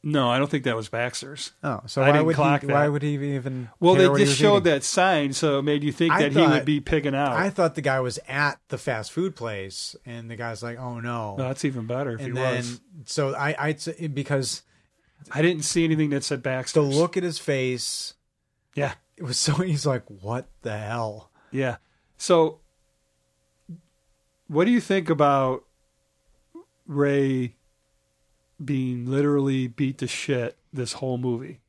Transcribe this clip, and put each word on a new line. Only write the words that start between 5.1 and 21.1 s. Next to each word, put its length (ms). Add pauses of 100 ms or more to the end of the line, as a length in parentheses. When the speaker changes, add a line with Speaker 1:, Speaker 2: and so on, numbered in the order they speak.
Speaker 1:
so 260
it 40
made 200
you 80
think 220
Speaker 2:
I 100
Speaker 1:
that 100
he 60
would 100
Speaker 2:
thought 160
Speaker 1:
be 160
picking 340
out. 180
Speaker 2:
I 180
thought 240
the 80
guy 160
was 300
at 400
the 100
fast 320
food 240
place, 640 (100)
and 240
the 60
guy's 260
like, 160
"Oh, 220
no." 360
Speaker 1:
No, 120
that's 160
even 220
better 260
if 80
Speaker 2:
And 80
Speaker 1:
he 60
Speaker 2:
then, 240
Speaker 1:
was. 220 (260)
Speaker 2:
so 280
I, 360
I, 60 (300)
because 560 (680)
Speaker 1:
I 100
didn't 220
see 180
anything 280
that 120
said 180
Baxter's. 340
Speaker 2:
the 80 (180)
look 160
at 80
his 160
face, 720 (640)
Speaker 1:
Yeah. 160 (240)
Speaker 2:
it 80
was 160
so, 140
<laughs> 0
he's 320
like, 200
"What 400 (160)
the 160
hell?" 520 (200)